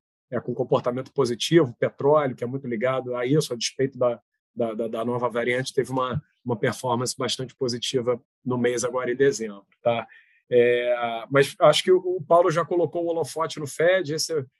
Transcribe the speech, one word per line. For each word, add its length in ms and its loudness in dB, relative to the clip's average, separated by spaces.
é, 100 -4
com 140 -6
comportamento 580 -2
positivo, 680 2
petróleo, 560 2
que 80 -8
é 40 -6
muito 200 -8
ligado 480 -2
a 100 -4
isso, 280 0
a 20 -8
despeito 420 -4
da, 240 0
da, 200 -4
da, 120 -4
da 180 -4
nova 240 -2
variante, 440 -4
teve 180 -2
uma, 300 -4
uma 100 -2
performance 640 -2
bastante 380 -6
positiva 640 -2
no 120 0
mês 260 2
agora 280 -2
em 40 0
dezembro, 500 0
tá? 260 0
É, 800 2
mas 280 4
acho 240 6
que 80 4
o, 60 6
o 240 -2
Paulo 300 4
já 120 0
colocou 400 -2
o 40 -2
holofote 520 -4
no 60 -8
Fed, 480 0
esse 320 -4